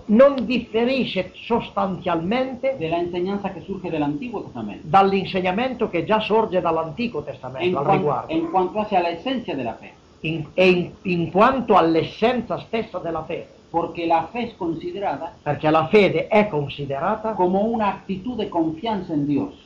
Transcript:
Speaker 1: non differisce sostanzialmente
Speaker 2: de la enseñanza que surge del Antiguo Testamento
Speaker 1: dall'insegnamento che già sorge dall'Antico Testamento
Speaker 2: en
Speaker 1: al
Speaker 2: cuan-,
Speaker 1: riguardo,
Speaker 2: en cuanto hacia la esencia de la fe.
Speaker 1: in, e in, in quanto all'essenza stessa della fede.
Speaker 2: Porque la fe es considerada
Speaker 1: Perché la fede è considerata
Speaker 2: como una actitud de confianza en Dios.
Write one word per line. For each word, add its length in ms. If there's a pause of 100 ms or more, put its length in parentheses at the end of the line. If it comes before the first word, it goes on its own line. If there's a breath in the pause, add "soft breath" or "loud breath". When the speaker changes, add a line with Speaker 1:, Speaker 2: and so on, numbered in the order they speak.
Speaker 1:
non 400
differisce 880
sostanzialmente 1400
Speaker 2:
de 100
la 100
enseñanza 540
que 100
surge 280
del 120
Antiguo 400
Testamento 440
Speaker 1:
dall'insegnamento 1040
che 140
già 160
sorge 400
dall'Antico 600
Testamento 440
Speaker 2:
en 100
Speaker 1:
al 80
Speaker 2:
cuan-, 140
Speaker 1:
riguardo, 340
Speaker 2:
en 180
cuanto 280
hacia 220
la 100
esencia 460
de 80
la 100
fe. 160 (300)
Speaker 1:
in, 240 (100)
e 140
in, 220 (120)
in 300
quanto 440
all'essenza 840
stessa 400
della 260
fede. 320 (140)
Speaker 2:
Porque 360
la 260
fe 120
es 100
considerada 880
Speaker 1:
Perché 280
la 180
fede 400
è 200
considerata 840
Speaker 2:
como 300
una 240
actitud 480
de 120
confianza 640
en 140
Dios. 260 (140)